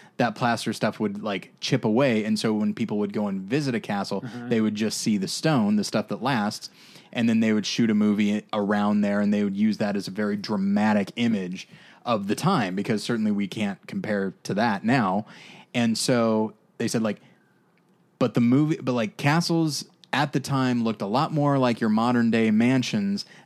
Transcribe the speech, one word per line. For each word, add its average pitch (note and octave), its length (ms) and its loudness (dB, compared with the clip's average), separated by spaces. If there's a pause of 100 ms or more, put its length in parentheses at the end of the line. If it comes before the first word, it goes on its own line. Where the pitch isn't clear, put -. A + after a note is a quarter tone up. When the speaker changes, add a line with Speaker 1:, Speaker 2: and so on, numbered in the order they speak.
(180)
Speaker 1:
that A#2 180 -2
plaster A#2 360 -2
stuff G#2+ 280 -4
would, G#2 240 -4
like, G2+ 360 -6
chip - 240 -2
away, A2+ 400 2
and G#2+ 160 0
so A2+ 140 0
when G#2 200 0
people G#2+ 260 -4
would G2+ 120 -2
go G#2 160 -4
and G2 140 -6
visit C3 340 -2
a G#2+ 40 -4
castle, G2+ 420 -4
Speaker 2:
Mm-hmm. A#2+ 280 -12
Speaker 1:
they A2+ 120 2
would G#2+ 140 2
just G#2 240 -2
see G#2+ 180 0
the F#2+ 100 -2
stone, A2 480 2
the G#2 80 2
stuff G#2 260 -4
that G#2 120 -8
lasts, A2 480 -2 (420)
and A#2 160 0
then A2+ 120 4
they A2+ 120 4
would G#2+ 140 2
shoot A#2 240 0
a A2 60 2
movie G#2 480 2 (100)
around G#2 480 0
there, G2+ 180 0
and G#2 140 0
they G#2 100 0
would G2 140 -2
use G#2+ 220 2
that G2+ 180 -2
as G2 100 -6
a G2+ 40 -8
very G#2 260 -2
dramatic G#2 800 0
image G2 520 -2 (380)
of G#2 220 -2
the G2+ 80 0
time, B2 400 0
because G2+ 280 -2
certainly A2 280 0
we G2+ 160 0
can't G2+ 400 -6
compare G2 460 -4 (100)
to - 100 -6
that G#2 320 0
now. G#2+ 400 2 (480)
And A#2 240 0
so A2 560 2 (240)
they A#2 100 -2
said, A2+ 140 -2
like, G#2+ 180 -2 (1000)
but A#2+ 140 0
the B2 80 2
movie, C#3+ 400 4
but, C3 120 -2
like, A2+ 240 -2
castles D#3+ 680 0 (280)
at C#3+ 180 0
the - 80 0
time C3 460 0
looked A2 160 -2
a A2 60 -4
lot C#3 260 0
more C#3+ 240 2
like B2 240 2
your A2+ 80 2
modern A#2 420 4
day A2+ 180 4
mansions A2 760 2 (200)